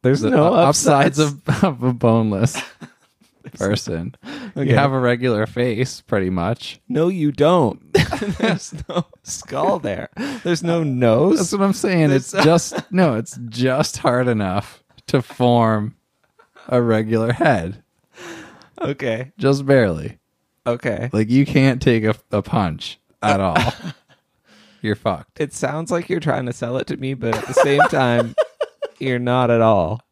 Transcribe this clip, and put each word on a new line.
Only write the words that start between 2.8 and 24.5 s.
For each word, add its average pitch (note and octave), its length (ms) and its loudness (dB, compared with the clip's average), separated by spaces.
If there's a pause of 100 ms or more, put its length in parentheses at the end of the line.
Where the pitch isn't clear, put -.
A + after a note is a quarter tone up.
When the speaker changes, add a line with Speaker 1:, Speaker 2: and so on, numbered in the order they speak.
Speaker 1:
<laughs> - 500 -20
Speaker 2:
person. F#2+ 560 -4 (400)
Speaker 1:
Okay. C#3+ 140 -2
Speaker 2:
You B2 80 4
have C#3 160 2
a C3 60 -2
regular A#2+ 480 0
face, B2 560 -4
pretty F#2+ 260 -2
much. F#2 500 -4 (120)
Speaker 1:
No, D#3 180 2
you D#3 240 -2
don't. D3+ 480 2 (300)
<laughs> G#3 280 -6
There's G#3+ 360 -2 (140)
no - 180 -4 (160)
skull - 560 -4
there. - 300 -6 (360)
There's E3+ 180 -2
no E3+ 200 0
nose. B2+ 560 4
Speaker 2:
That's F3+ 140 -2
what G3+ 100 0
I'm G3 100 2
saying. E3 380 2
Speaker 1:
There's C3+ 220 0
Speaker 2:
It's - 20 -14
Speaker 1:
no F#3+ 100 2
Speaker 2:
just, - 480 2
no, F3 240 4
it's - 220 -8 (100)
just B2+ 500 -2
hard B2+ 300 2
enough G2+ 540 -2 (260)
to C3 140 2
form A#2 760 0 (720)
a B2 140 2
regular A2+ 500 0
head. G#2 500 -2 (960)
Speaker 1:
Okay. C3+ 580 -6
Speaker 2:
Just C#3 280 0
barely. G#2 520 2 (480)
Speaker 1:
Okay. A#2+ 460 -4
Speaker 2:
Like, A2 180 0
you C3+ 160 4
can't C3+ 360 2
take A2+ 220 4
a, G#2+ 100 2 (180)
a B2 100 -2
punch F2+ 560 -4 (240)
at G2+ 180 2
all. F#2 160 0 (680)
Speaker 1:
<laughs> - 560 -20